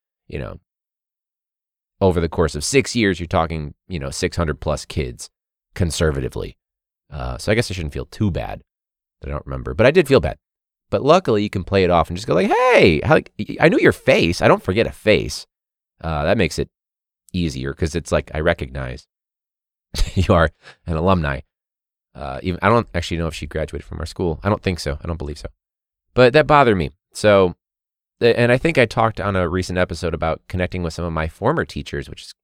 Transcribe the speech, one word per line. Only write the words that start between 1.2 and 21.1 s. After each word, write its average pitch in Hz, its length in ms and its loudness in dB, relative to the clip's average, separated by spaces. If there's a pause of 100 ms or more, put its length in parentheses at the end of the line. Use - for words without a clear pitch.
over 90 200 4
the 85 80 0
course 80 260 0
of 73 100 -6
six - 320 0
years, 98 240 2
you're 87 60 -8
talking, 82 480 -2 (120)
you 90 120 -8
know, 67 120 -8
six - 260 -4
hundred 78 240 -2
plus 73 240 -4
kids, 62 460 -8 (440)
conservatively. 69 800 -2 (560)
Uh, 64 260 -8
so - 140 -2
I - 20 0
guess 113 160 -2
I 104 40 -10
shouldn't 80 180 -8
feel 65 140 -8
too 104 240 -4
bad 55 320 -8 (580)
that - 80 -14
I 69 40 -8
don't - 140 -10
remember, - 280 -8
but 220 120 4
I 208 40 6
did 170 180 4
feel 131 120 4
bad. 65 180 -4 (520)
But - 120 -2
luckily, 135 400 2
you 104 80 -4
can 92 140 -6
play 98 200 2
it 87 60 4
off 82 180 4
and 85 80 -8
just 101 100 -12
go 131 80 0
like, 196 160 0
"Hey, 277 540 4
how, 156 100 4
like, - 160 0 (300)
I 160 80 6
knew 247 100 2
your - 140 6
face. - 500 0
I 113 60 4
don't 196 140 2
forget 95 240 0
a - 60 -8
face." - 540 0 (540)
Uh, 78 240 -4
that 104 140 2
makes 85 200 0
it 67 100 -4 (640)
easier 71 400 -4
'cause 78 220 -4
it's 82 180 -6
like, 78 220 -2
I 73 60 -4
recognize 67 640 -4 (880)
<laughs> - 200 -2
you 98 200 2
are 82 160 4 (360)
an 85 100 -4
alumni. 78 440 0 (720)